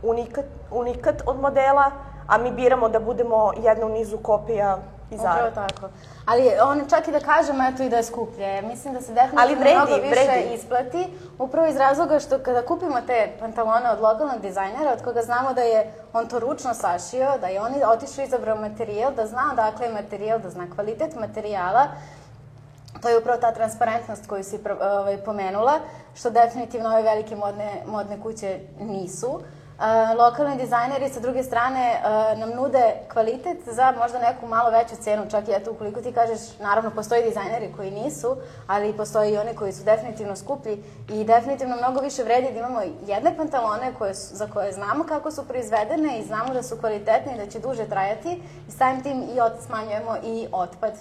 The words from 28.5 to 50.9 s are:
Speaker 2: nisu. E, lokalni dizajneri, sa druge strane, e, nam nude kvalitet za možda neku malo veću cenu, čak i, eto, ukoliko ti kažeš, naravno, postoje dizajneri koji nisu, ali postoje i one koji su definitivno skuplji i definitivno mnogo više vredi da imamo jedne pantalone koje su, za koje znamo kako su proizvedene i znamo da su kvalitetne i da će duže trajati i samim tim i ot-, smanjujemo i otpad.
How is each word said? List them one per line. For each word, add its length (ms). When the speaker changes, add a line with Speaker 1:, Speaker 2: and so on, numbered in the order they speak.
Speaker 2:
nisu. 600
E, 360
lokalni 420
dizajneri, 520
sa 100
druge 240
strane, 360
e, 420
nam 140
nude 440
kvalitet 520
za 340
možda 200
neku 280
malo 220
veću 260
cenu, 360
čak 160
i, 40
eto, 200
ukoliko 300
ti 120
kažeš, 460
naravno, 320
postoje 300
dizajneri 540
koji 160
nisu, 440
ali 300
postoje 360
i 40
one 180
koji 180
su 100
definitivno 520
skuplji 480
i 140
definitivno 520
mnogo 240
više 240
vredi 300
da 60
imamo 200
jedne 300
pantalone 600
koje 180
su, 200
za 120
koje 240
znamo 320
kako 280
su 160
proizvedene 720
i 60
znamo 280
da 100
su 160
kvalitetne 560
i 20
da 80
će 140
duže 260
trajati 560
i 40
samim 320
tim 200
i 160
ot-, 260
smanjujemo 580
i 280
otpad. 500